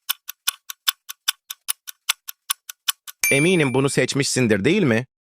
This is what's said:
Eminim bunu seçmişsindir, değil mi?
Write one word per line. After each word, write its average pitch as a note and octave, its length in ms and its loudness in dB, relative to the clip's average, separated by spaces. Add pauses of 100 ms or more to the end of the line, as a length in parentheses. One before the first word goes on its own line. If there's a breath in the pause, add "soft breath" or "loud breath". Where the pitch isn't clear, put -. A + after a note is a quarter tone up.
(3250)
Eminim D3 440 2
bunu C3+ 140 2
seçmişsindir, B2+ 760 0
değil F#3+ 180 2
mi? A#2+ 240 2 (240)